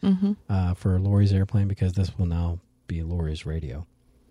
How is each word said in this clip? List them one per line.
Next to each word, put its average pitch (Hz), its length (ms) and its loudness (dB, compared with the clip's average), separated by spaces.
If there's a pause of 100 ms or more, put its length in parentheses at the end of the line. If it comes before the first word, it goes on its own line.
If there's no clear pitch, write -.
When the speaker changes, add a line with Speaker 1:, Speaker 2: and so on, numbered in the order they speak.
Speaker 1:
Mm-hmm. 196 300 2 (160)
Speaker 2:
uh, 92 240 2
for 92 260 0
Lori's 101 320 4
airplane 98 380 2
because 92 240 -2
this 92 240 -2
will 92 80 0
now 85 340 -2 (280)
be 82 160 -4
Lori's 80 420 -4
radio 78 400 -6 (440)